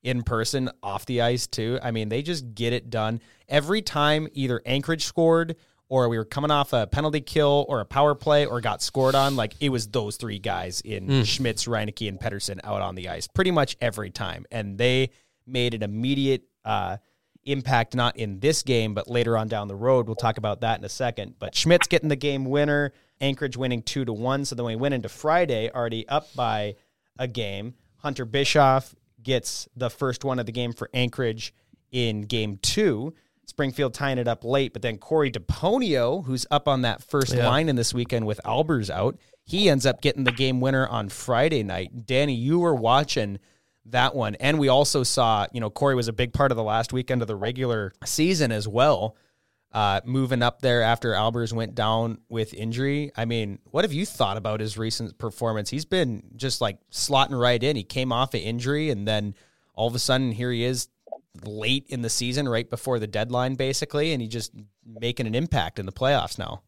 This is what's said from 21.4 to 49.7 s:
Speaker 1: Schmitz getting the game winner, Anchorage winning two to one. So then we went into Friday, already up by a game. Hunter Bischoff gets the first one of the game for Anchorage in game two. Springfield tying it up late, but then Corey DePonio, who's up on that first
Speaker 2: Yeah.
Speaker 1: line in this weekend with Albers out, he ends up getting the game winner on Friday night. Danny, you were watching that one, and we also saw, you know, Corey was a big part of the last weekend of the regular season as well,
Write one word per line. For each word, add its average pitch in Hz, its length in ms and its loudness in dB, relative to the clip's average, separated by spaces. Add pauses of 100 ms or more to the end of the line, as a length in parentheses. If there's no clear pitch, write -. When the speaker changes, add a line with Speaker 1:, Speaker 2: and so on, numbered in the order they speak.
Speaker 1:
Schmitz 170 320 6
getting 156 220 2
the 143 60 2
game 135 300 -2
winner, 143 480 2 (260)
Anchorage 135 380 -2
winning 123 240 -2
two 135 240 -4
to 117 80 -4
one. 131 320 -2
So 135 100 -6
then 120 100 -4
we 113 100 -4
went 139 180 0
into 113 160 -4
Friday, 151 640 2
already 113 340 -4
up - 280 -2
by 107 400 -2 (420)
a 127 100 -4
game. 107 460 -6 (240)
Hunter 135 280 -6
Bischoff 135 680 4 (300)
gets - 520 -4
the 120 140 -2
first 127 340 -4
one 131 160 -2
of 120 60 -4
the 117 60 -8
game 120 200 -4
for - 220 -10
Anchorage 123 600 -2 (380)
in 113 300 -2
game 107 400 -2
two. 160 520 0 (320)
Springfield 135 500 -2
tying 135 240 -2
it 120 80 0
up 117 180 -2
late, 135 280 2
but 110 100 -10
then 113 140 -2
Corey 151 340 0
DePonio, 156 960 0
who's 127 260 -4
up 147 160 2
on 131 160 4
that 117 200 -2
first 131 300 0
Speaker 2:
Yeah. 120 160 4
Speaker 1:
line 147 180 4
in 139 80 0
this 117 180 0
weekend 117 340 -2
with 107 180 -4
Albers 127 440 0
out, 95 280 -2 (260)
he 196 260 2
ends 135 160 4
up 127 160 2
getting 139 220 2
the 123 80 2
game 127 300 0
winner 131 260 2
on 107 220 -4
Friday 131 540 0
night. 92 420 -6
Danny, 135 300 2
you 139 240 2
were 170 160 4
watching 113 640 2 (460)
that 123 300 2
one, 107 200 -2
and 151 240 2
we 139 100 4
also 139 340 4
saw, 113 480 4
you 120 80 -6
know, 110 120 -2
Corey 139 240 2
was 117 120 0
a 113 60 -6
big 120 180 -2
part 139 200 2
of 113 60 0
the 113 60 -2
last 110 300 0
weekend 127 300 0
of 104 40 -4
the 107 80 -4
regular 113 560 -2 (140)
season 156 460 2
as 107 160 -2
well, 110 480 2 (560)